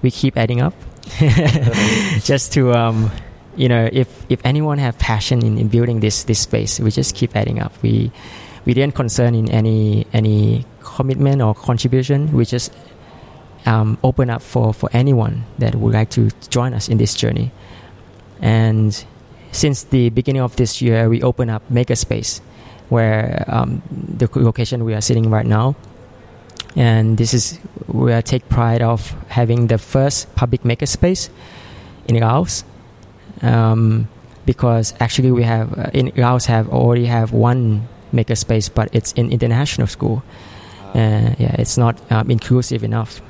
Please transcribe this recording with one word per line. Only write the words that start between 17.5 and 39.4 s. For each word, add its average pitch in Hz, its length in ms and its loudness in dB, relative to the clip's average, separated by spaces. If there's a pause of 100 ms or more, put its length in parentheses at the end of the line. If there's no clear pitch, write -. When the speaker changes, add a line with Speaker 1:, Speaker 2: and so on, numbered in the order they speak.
Speaker 1:
And 110 500 2 (640)
since - 320 -2
the 123 240 2
beginning 127 320 0
of 123 160 -4
this - 240 0
year, 113 260 2
we 117 160 2
open 123 260 0
up 110 220 -6
Makerspace, 120 680 -2 (480)
where, 110 580 0
um, 123 420 -2
the - 380 -4
co-, 139 140 -2
location 117 420 -2
we 113 100 -2
are 107 80 -4
sitting 113 280 2
right 110 160 0
now. 113 320 0 (1000)
And 113 420 4
this 113 160 0
is, - 240 -2 (300)
we 123 260 0
are 117 80 2
take - 280 -4
pride 117 340 2
of 113 320 -2 (140)
having 120 360 2
the 113 140 2
first - 560 -2
public 123 260 0
makerspace 147 680 0 (800)
in 113 120 2
Laos, 123 440 0 (800)
um, 113 680 2 (380)
because 117 540 0
actually 127 320 2
we 120 100 2
have, 113 340 0
uh, - 160 -6
in 131 240 0
Laos 123 300 2
have 110 240 2
already 120 380 2
have 117 260 0
one 113 540 2 (260)
makerspace, 113 580 0
but 107 220 0
it's - 200 -2
in 117 180 0
international 120 560 0